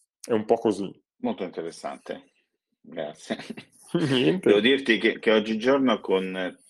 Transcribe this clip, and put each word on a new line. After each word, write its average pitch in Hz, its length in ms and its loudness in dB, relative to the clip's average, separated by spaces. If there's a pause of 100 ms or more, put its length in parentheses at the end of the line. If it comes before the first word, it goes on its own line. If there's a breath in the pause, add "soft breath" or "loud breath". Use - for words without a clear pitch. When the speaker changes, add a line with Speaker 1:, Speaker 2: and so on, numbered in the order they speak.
(260)
Speaker 1:
è 123 60 -4
un 107 120 0
po' 117 120 4
così. 98 340 0 (260)
Speaker 2:
Molto 107 280 -6
interessante, 80 880 -12 (480)
grazie. 80 560 -10
Speaker 1:
<laughs> - 560 -18
Niente. 151 560 0
Speaker 2:
Devo 104 120 6
dirti 127 380 2
che, 107 200 0
che 110 140 2
oggigiorno 110 680 2
con 92 560 -2 (140)